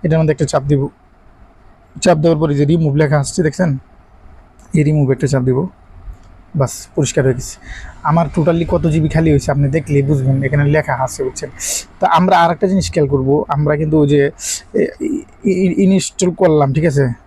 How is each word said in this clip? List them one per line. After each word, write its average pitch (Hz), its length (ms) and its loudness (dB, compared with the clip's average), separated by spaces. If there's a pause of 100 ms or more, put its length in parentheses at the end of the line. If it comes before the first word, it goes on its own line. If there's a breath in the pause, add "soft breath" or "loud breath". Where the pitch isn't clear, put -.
এটার 160 160 0
মধ্যে 156 140 2
একটা 151 120 0
চাপ 143 180 -2
দিব। 143 260 0 (1120)
চাপ 170 180 2
দেওয়ার 165 200 2
পরে 151 160 0
যে 143 100 2
রিমুভ 156 300 2
লেখা 151 260 2
আসছে 139 220 -4
দেখছেন, 156 360 0 (960)
এই 156 80 4
রিমুভ 147 280 2
একটা 131 160 0
চাপ 135 160 0
দিব, 131 240 0 (920)
বাস - 380 -4
পরিষ্কার 143 300 0
হয়ে 131 100 2
গেছে। - 220 -10 (460 loud breath)
আমার 160 240 0 (100)
totally 170 320 0
কত 165 180 0
জিবি 156 220 0
খালি 160 220 0
হয়েছে 143 200 0
আপনি 143 180 0
দেখলেই 143 340 0
বুঝবেন, 135 400 0
এখানে 143 280 0
লেখা 147 240 0
আছে, 131 300 -6
বুঝছেন? 131 260 -8 (500 loud breath)
তো 196 60 0
আমরা 180 320 4
আর 170 120 4
একটা 175 160 -2
জিনিস 185 260 0
খেয়াল 151 160 2
করবো, 139 400 0
আমরা 147 280 0
কিন্তু 156 240 0
ওই 143 80 4
যে, 143 220 2 (440 loud breath)
এ, - 120 0 (140)
ই-, - 220 -4 (220)
ই-, 185 400 2
ইনস্টল 185 460 0
করলাম, 156 420 2
ঠিক 156 120 -2
আছে 139 280 0 (140)